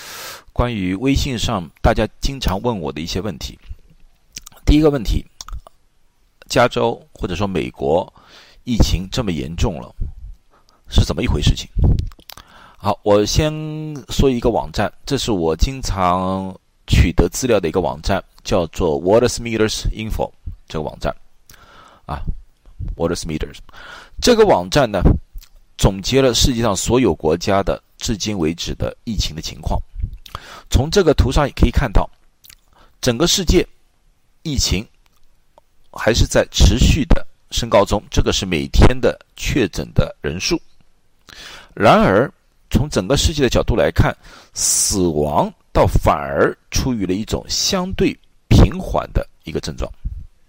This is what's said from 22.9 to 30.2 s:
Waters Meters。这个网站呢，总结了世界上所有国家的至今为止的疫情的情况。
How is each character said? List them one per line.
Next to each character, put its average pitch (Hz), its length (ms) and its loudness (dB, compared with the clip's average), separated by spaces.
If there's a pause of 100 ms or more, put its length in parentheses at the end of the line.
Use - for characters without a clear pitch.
Waters 85 280 -4
Meters。 78 340 -8 (640)
这 247 120 6
个 214 120 6
网 95 240 2
站 135 200 2
呢， 98 100 -2 (760)
总 98 240 0
结 127 220 2
了 127 100 4
世 120 220 2
界 113 80 -2
上 110 120 2
所 117 260 0
有 104 120 2
国 78 240 0
家 98 260 0
的 73 200 -4 (160)
至 120 180 -4
今 104 220 -6
为 82 160 0
止 82 220 -8
的 - 280 -6
疫 117 120 -6
情 - 180 -4
的 80 80 -10
情 - 180 -12
况。 - 180 -4 (920)